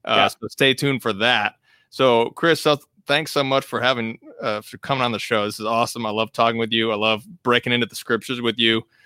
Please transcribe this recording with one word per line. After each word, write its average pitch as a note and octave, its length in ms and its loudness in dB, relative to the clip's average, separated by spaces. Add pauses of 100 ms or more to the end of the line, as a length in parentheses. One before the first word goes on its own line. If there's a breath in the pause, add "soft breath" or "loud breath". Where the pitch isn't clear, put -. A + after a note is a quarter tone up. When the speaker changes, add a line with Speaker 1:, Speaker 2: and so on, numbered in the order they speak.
Speaker 1:
Uh, A2+ 100 -2
Speaker 2:
Yeah. G#2 140 4
Speaker 1:
so - 180 -12
stay C3+ 260 2
tuned C3+ 280 -2
for A2+ 100 -2
that. G#2+ 440 0 (340)
So A#2+ 400 4
Chris, E3 320 0
so D3 180 2 (260)
thanks D3 280 -2
so C#3+ 100 0
much C3+ 220 0
for A2+ 160 -6
having, A#2+ 360 0 (240)
uh, G#2+ 200 -4
for - 160 -18
coming C3+ 260 -2
on A#2+ 80 0
the G#2+ 80 -4
show. G#2+ 240 0
This G#2 160 -6
is G#2+ 60 -8
awesome. A#2 400 -2
I G#2+ 60 -4
love A2 200 -2
talking A2+ 260 2
with A2+ 140 -2
you. A2+ 220 0
I - 20 -2
love G#2+ 300 0 (180)
breaking A#2+ 300 2
into A#2+ 140 2
the - 80 -12
scriptures A#2+ 440 -4
with A#2 180 -2
you. A2+ 260 2 (220 soft breath)